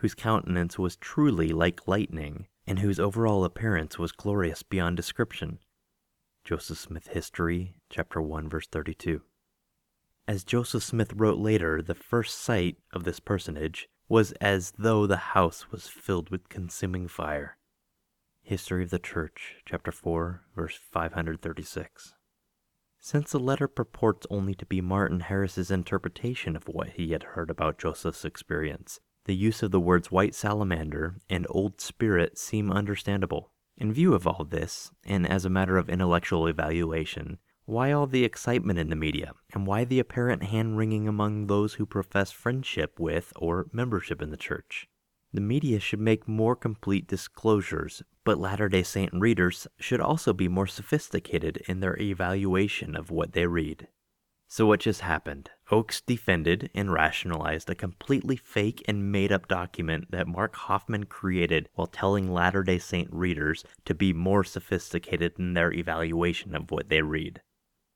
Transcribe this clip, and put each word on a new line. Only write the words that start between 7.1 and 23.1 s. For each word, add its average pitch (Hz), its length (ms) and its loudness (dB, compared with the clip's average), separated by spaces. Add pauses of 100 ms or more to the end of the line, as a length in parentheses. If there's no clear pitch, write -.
chapter - 320 -4
one, 78 260 -4
verse 78 200 -6
thirty-two. 80 560 -4 (1040)
As 101 200 -4
Joseph 120 380 -2
Smith 110 300 -2
wrote 107 240 4
later, 87 440 2
the 85 120 -4
first - 460 -2
sight 90 380 0 (160)
of 90 100 -6
this - 160 -4
personage 80 680 -4 (180)
was 110 320 6
as 98 380 2
though 107 280 4
the 98 120 4
house - 520 0
was - 200 -12
filled 87 400 -4
with 92 180 -6
consuming 90 640 -6
fire. 76 480 -6 (840)
History 92 420 -2
of 85 60 -6
the 87 100 -2
Church, - 680 -8
chapter - 260 -6
four, 85 520 -4 (120)
verse 85 240 -6 (140)
five 85 180 -2
hundred 82 300 -4
thirty-six. - 720 -10 (880)
Since - 320 -4